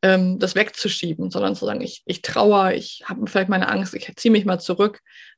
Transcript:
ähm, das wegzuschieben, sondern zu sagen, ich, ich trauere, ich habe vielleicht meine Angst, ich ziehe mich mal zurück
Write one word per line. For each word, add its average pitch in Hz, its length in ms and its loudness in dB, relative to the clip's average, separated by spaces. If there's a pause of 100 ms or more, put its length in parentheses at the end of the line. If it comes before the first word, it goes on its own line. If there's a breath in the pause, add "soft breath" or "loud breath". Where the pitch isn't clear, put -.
ähm, 185 380 4
das 185 160 0
wegzuschieben, 175 720 -4
sondern 101 240 -2
zu - 100 -10
sagen, - 160 -2
ich, - 240 -10
ich - 180 -6
trauere, 202 520 4
ich - 320 -10
habe 220 220 -6
vielleicht 190 200 0
meine 190 200 0
Angst, 190 260 -4
ich - 220 -12
ziehe 226 160 4
mich 214 120 4
mal 185 140 0
zurück 196 420 -2 (380 loud breath)